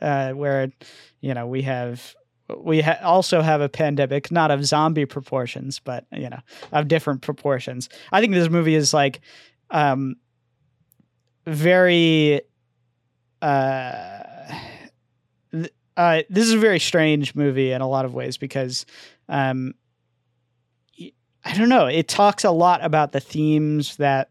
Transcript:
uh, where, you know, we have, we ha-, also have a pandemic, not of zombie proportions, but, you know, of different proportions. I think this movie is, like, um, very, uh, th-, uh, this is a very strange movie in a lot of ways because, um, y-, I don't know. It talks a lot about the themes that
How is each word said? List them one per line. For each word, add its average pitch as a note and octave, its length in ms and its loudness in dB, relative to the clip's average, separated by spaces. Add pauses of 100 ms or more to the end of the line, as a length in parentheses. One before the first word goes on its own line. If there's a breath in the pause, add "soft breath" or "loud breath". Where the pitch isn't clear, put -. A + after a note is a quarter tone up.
uh, C#3 300 -2
where, C3+ 400 -2 (480 loud breath)
you C3+ 120 -6
know, A#2+ 140 -8
we C3 160 -4
have, B2 540 -8 (400)
we D#3+ 240 0
ha-, D#3 220 2
also F3+ 400 2
have D#3 180 2
a C#3+ 80 0
pandemic, C#3+ 640 -2
not D#3+ 180 2
of C#3+ 140 0
zombie D3+ 420 0
proportions, C3 760 -8
but, B2 320 -12
you B2 180 -10
know, B2 100 -16 (320 loud breath)
of D3+ 160 0
different D3+ 320 0
proportions. C3 720 -6 (200 loud breath)
I F#3+ 120 4
think A3 100 2
this F3 160 2
movie D#3+ 260 2
is, D3+ 200 2
like, C#3 260 0 (500 soft breath)
um, C3+ 460 0 (1300)
very, D#3+ 920 4 (1000)
uh, C3 800 -4 (1300 loud breath)
th-, E3 200 -8 (240)
uh, E3+ 340 2
this G#3 160 2
is A3+ 60 2
a A3+ 60 4
very G#3 220 4
strange D3+ 540 2
movie C3+ 380 0
in B2+ 80 -4
a C3 80 -4
lot C3+ 160 -2
of B2+ 100 -8
ways B2+ 220 -8
because, C3+ 500 -8 (420 loud breath)
um, C3 460 -4 (1200)
y-, E3+ 140 -20 (320)
I - 120 -8
don't A3+ 120 2
know. A#3+ 180 4
It D3+ 220 0
talks G3+ 360 2
a G#3 60 4
lot F3 340 2
about D#3 280 0
the C#3 80 -4
themes D3+ 760 -2
that C3+ 340 0